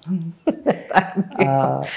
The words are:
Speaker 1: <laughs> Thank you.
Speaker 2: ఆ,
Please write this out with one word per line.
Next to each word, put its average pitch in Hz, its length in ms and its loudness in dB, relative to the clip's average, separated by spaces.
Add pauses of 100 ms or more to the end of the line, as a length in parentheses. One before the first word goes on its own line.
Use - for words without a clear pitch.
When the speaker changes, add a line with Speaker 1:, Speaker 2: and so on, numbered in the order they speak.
Speaker 1:
<laughs> 185 40 -2
Thank - 1300 0
you. 139 80 2
Speaker 2:
ఆ, 135 320 2 (160)